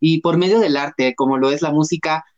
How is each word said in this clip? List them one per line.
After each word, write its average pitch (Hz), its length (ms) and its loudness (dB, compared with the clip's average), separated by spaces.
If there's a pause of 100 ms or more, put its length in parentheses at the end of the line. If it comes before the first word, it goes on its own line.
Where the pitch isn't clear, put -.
y 160 200 2
por 165 180 0
medio 190 200 2
del 165 180 2
arte, 135 380 -2
como 135 240 0
lo 135 120 2
es 143 120 -2
la 156 80 -2
música, 156 540 -2 (140)